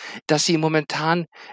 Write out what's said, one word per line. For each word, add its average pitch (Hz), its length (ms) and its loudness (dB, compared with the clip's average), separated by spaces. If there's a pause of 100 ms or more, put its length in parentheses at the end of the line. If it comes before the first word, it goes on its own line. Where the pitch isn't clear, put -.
(260)
dass 151 200 2
sie 170 120 2
momentan 160 680 0 (260)